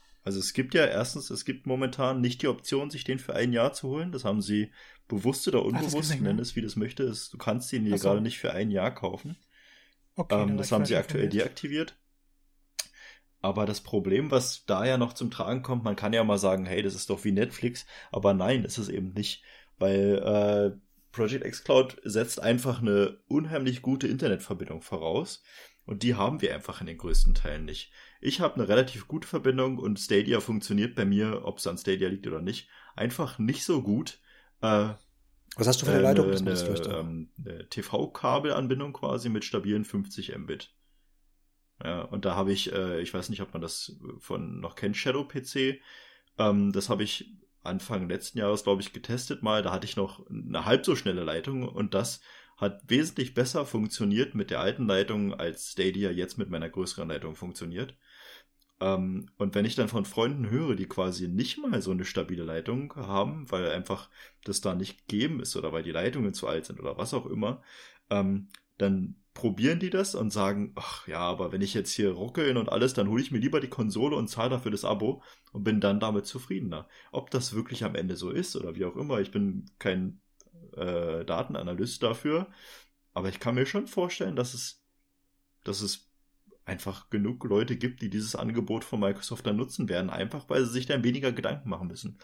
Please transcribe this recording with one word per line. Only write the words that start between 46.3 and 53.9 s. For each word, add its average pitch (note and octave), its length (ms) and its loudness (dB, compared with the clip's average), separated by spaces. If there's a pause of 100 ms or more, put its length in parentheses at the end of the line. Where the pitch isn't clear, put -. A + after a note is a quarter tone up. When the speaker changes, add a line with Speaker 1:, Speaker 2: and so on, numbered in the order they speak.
Speaker 1:
Ähm, G2+ 360 4
das G2 160 0
hab G#2 100 2
ich - 380 -6 (260)
Anfang F#2 460 -4
letzten - 280 -6
Jahres, G#2 280 2
glaub G2 160 4
ich, G2 100 -8
getestet - 520 -6
mal. G#2+ 180 2
Da F#2 100 0
hatte F#2 140 -2
ich - 100 -8
noch - 340 -6
eine - 360 -6
halb C3+ 200 4
so D#3+ 120 4
schnelle F2+ 260 -2
Leitung E2 400 -4
und G2+ 300 -4
das G2+ 260 0 (380)
hat - 320 -2
wesentlich D3+ 440 2
besser B2+ 320 0
funktioniert G#2+ 720 0